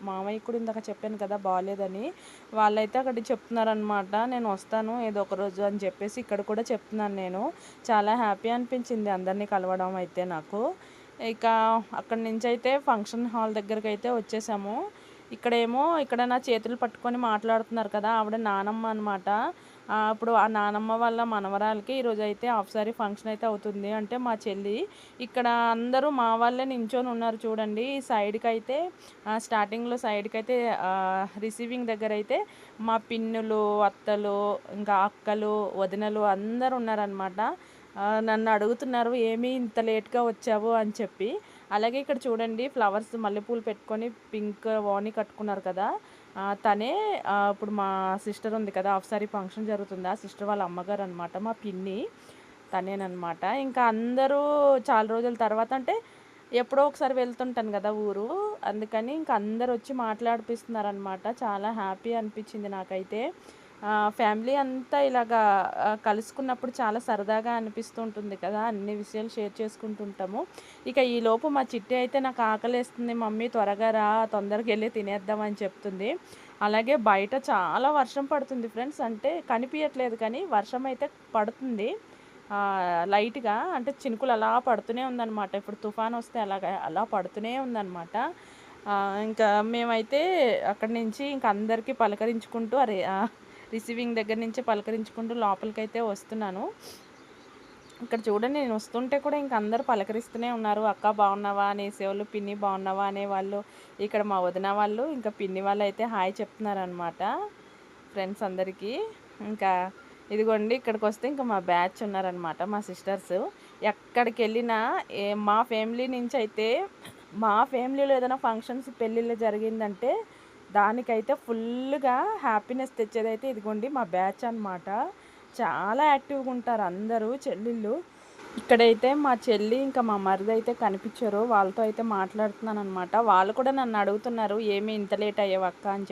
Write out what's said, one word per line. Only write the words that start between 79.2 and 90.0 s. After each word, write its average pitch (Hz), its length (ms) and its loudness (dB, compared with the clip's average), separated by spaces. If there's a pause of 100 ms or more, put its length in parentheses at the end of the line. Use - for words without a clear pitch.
కనిపించట్లేదు 262 640 -2
కానీ 226 300 -2
వర్షం 254 400 0
అయితే 269 240 -4 (260)
పడుతుంది. 233 640 -2 (540)
ఆ, 202 280 0 (240)
లైట్గా 208 500 2
అంటే 277 380 -2
చినుకులు 247 400 -2
అలా 220 280 4
పడుతూనే 254 460 0
ఉందన్నమాట. 220 500 -4
ఇప్పుడు 202 200 -8
తుఫాన్ 220 400 -4
వస్తే 233 240 -6
అలాగా 190 440 -2
అలా 180 200 -2
పడుతూనే 220 560 -4
ఉందన్నమాట. 214 720 -4 (560)
ఆ, 196 360 0
ఇంకా 214 380 4
మేమైతే 233 880 2 (180)